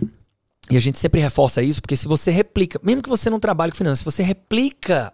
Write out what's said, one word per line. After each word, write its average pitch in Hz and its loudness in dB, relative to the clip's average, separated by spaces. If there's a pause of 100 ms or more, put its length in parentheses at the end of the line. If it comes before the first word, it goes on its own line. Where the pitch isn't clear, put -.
(680)
E 127 4
a - 6
gente 139 0
sempre 165 0
reforça 139 2
isso, 139 0
porque - -4
se - -2
você 156 0
replica, 190 0
mesmo 240 2
que 262 -8
você 240 0
não 220 -2
trabalhe 170 0
com - -10
finanças, 147 0
se - -6
você 156 -2
replica 190 -2